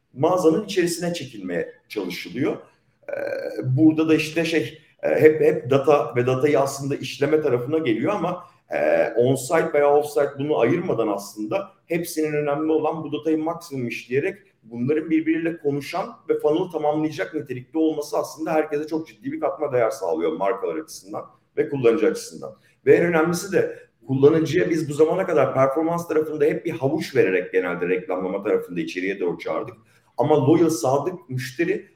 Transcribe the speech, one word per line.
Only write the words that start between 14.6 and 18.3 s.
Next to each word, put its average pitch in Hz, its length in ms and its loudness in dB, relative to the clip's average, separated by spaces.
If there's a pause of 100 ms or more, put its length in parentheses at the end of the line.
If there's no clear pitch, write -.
bunların 135 460 -4
birbiriyle 160 480 0
konuşan 143 480 -4 (240)
ve 151 100 0
funnel 160 320 0
tamamlayacak 156 640 -2
nitelikte 131 440 -8
olması 156 400 0
aslında 160 340 -4